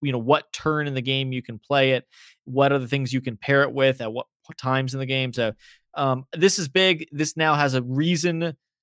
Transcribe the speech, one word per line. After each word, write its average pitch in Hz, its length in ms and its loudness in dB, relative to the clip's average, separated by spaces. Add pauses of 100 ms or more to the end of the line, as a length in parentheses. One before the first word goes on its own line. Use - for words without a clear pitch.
you 143 100 -2
know, 127 80 -2
what 131 340 0
turn 151 340 -2
in 139 60 -6
the 131 80 -4
game 135 320 -2
you 127 80 -6
can 117 180 -12
play 135 340 2
it, 123 120 -2 (400)
what 139 260 4
are 139 80 2
the 123 80 -6
things 135 240 -2
you 127 100 -2
can 120 160 -8
pair 139 260 2
it 139 100 -2
with 135 280 2
at 113 120 -6
what 120 140 -8 (200)
p-, 147 80 -20
times 131 380 -2
in 135 60 -6
the 131 60 -6
game. 131 280 -2
So, 110 200 -2 (420)
um, 135 380 -2
this 180 260 2
is 160 100 -4
big. 185 420 0
This 147 260 -4
now 156 180 4
has 143 180 2
a 131 80 0
reason, 160 600 0
a, 160 100 -4 (280)